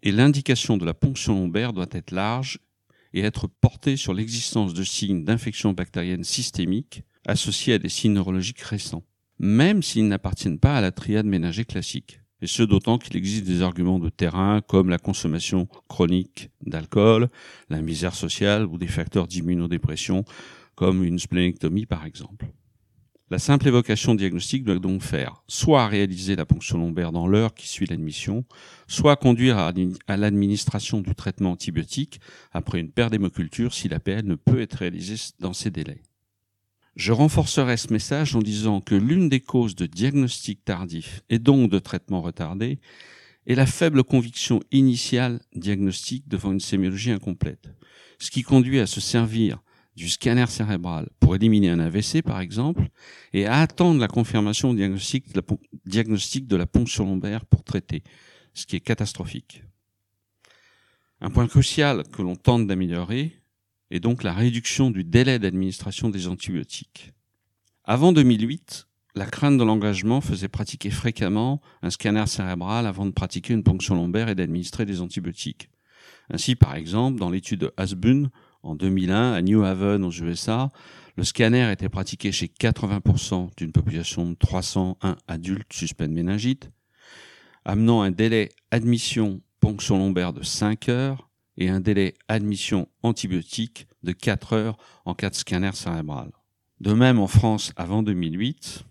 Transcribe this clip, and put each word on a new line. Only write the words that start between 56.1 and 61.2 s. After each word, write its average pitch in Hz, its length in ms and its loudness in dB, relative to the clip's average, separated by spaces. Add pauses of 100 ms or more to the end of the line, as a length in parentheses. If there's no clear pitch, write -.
de 101 100 2
la 87 80 2
ponction 117 400 0
lombaire 98 400 -4
pour - 180 4
traiter, - 400 -6 (500)
ce - 120 -12
qui - 100 -8
est 85 60 -4
catastrophique. - 840 -6 (1600)